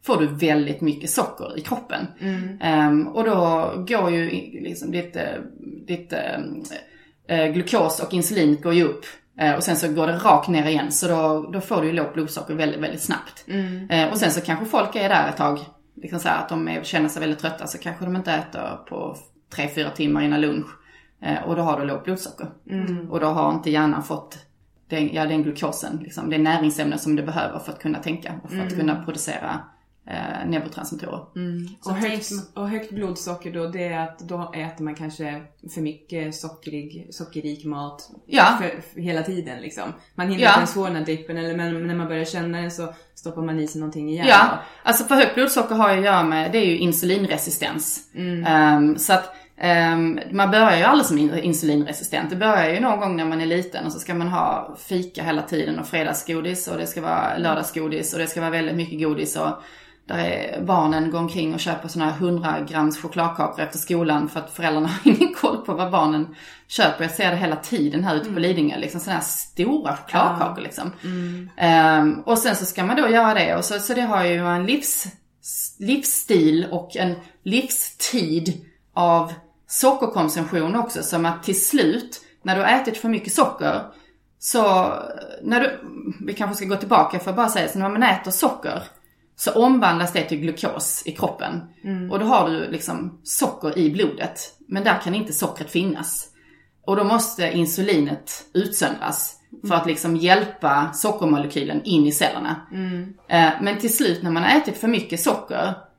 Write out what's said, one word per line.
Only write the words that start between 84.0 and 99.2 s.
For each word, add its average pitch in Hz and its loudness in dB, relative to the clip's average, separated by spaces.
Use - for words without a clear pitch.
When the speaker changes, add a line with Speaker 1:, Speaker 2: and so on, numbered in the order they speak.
Speaker 1:
så 196 4
när 226 2
du, - 0
vi 202 -4
kanske 202 -4
ska 196 -6
gå 196 0
tillbaka 190 4
för 190 -4
att 185 -2
bara 233 2
säga, 175 0
så 196 -6
när 196 0
man 208 2
äter 190 2
socker - -2
så - -2
omvandlas 202 4
det 165 0
till 156 -2
glukos - -4
i 160 -6
kroppen. - -4
Speaker 2:
Mm. 185 -6
Speaker 1:
Och 196 -2
då 208 0
har 196 4
du 160 -4
liksom 170 -6
socker - -2
i 156 4
blodet. 147 -2
Men 196 -2
där 196 4
kan 180 -2
inte - -4
sockret - -4
finnas. - -2
Och 196 2
då 202 2
måste 202 0
insulinet 160 0
utsöndras - -2